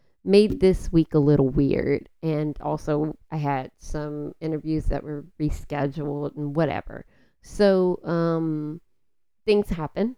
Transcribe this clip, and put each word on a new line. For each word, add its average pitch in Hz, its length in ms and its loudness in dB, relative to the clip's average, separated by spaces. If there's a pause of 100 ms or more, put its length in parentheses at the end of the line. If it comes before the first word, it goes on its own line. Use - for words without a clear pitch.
(260)
made 196 320 6
this 190 320 2
week 160 220 4
a 160 60 4
little 143 300 6
weird. 143 600 0 (140)
And 151 380 -4
also 151 560 -4 (140)
I 156 60 -8
had 139 420 -4
some 147 640 -8
interviews 156 460 -4
that - 180 -2
were 151 220 -12 (120)
rescheduled 147 1000 -4
and 147 200 -6
whatever. - 480 -2 (380)
So, 185 640 2
um, 165 760 -2 (640)
things 208 240 2
happen, 180 500 -4